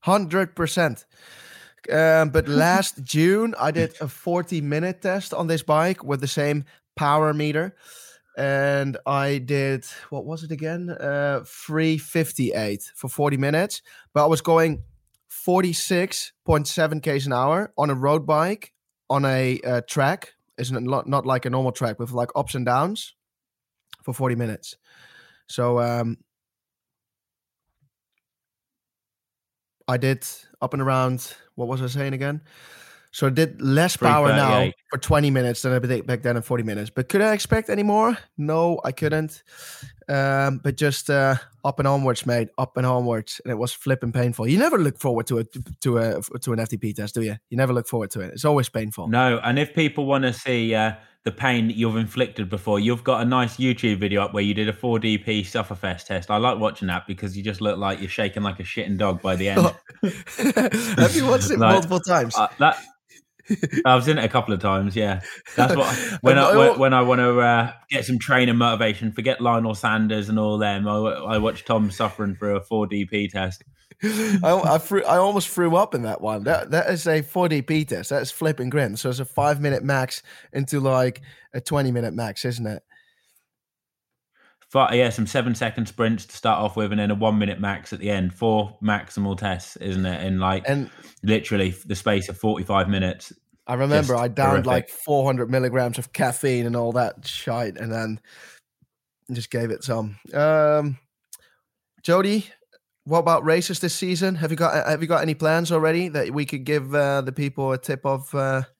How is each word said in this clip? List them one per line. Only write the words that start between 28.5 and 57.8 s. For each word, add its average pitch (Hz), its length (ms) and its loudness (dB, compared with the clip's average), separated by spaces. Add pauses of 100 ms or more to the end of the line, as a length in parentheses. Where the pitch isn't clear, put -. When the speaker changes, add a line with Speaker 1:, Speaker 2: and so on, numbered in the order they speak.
Speaker 1:
I 127 100 0
did 131 280 0 (360)
up 127 120 -4
and 135 80 -2
around, 131 540 0 (200)
what 120 120 -6
was 127 140 -4
I 127 60 -4
saying 139 260 -4
again? 139 280 -4 (720)
So - 160 0
I - 20 4
did 151 320 0
less 151 340 2
power 147 340 4
now 135 180 4
Speaker 2:
Three 127 80 4
thirty-eight. 127 200 2 (140)
Speaker 1:
for 139 80 -6
twenty 147 320 4
minutes 123 320 2
than 131 120 0
I 127 40 4
did 123 300 -2
back 123 160 -2
then 120 120 2
in 117 60 -2
forty 120 220 -2
minutes. 107 260 -4
But 127 200 -4
could 202 120 2
I 214 120 4
expect 220 360 0
any 208 140 0
more? 214 340 2 (220)
No, 160 440 0
I - 80 -2
couldn't. 156 520 -4 (640)
Um, 139 540 2
but 139 140 -2
just, 147 340 -2
uh, 135 240 4 (280)
up 139 140 -2
and 139 100 0
onwards, 139 380 0
mate, 120 320 0
up 127 180 -4
and 127 120 0
onwards. 123 580 -2
And 123 60 -6
it 117 40 -2
was 120 160 -4
flipping 131 400 -2
painful. 120 360 0
You 147 100 4
never 285 220 2
look 147 180 0
forward 117 300 0
to 120 120 0
a, 113 40 -2 (380)
to 120 180 2
a, 107 220 -2 (180)
to 123 140 -4
an 110 60 -2
F 113 100 -4
T 117 80 -6
P 107 140 -4
test, 104 220 -8
do 120 80 -4
you? 107 140 -4 (160)
You 117 60 -4
never 120 140 2
look 120 160 -2
forward 110 240 -4
to 110 100 -8
it. 90 120 -10
It's 127 120 -6
always 143 220 4
painful. 107 400 -6
Speaker 2:
No, 120 360 4
and 120 160 2
if 147 160 -2
people 151 320 0
wanna 135 260 2
see, 117 400 -2
uh, 110 200 2 (300)
the - 80 -2
pain 120 360 0
that 113 100 -2
you've 113 180 0
inflicted 113 540 -2
before, 104 320 -2
you've 117 220 0
got 120 180 2
a 117 40 -2
nice 123 320 0
YouTube 120 420 0
video 101 240 0
up - 100 -6
where 104 100 0
you 101 120 0
did 104 120 0
a 107 60 -4
four 117 240 -2
D 110 220 0
P 107 240 -2
Sufferfest 92 640 -6
test. 92 240 -4
I 104 60 2
like 117 200 2
watching 107 300 -2
that 90 180 -4
because 95 320 -8
you 98 60 -10
just 101 180 -6
look 104 160 0
like 95 220 -4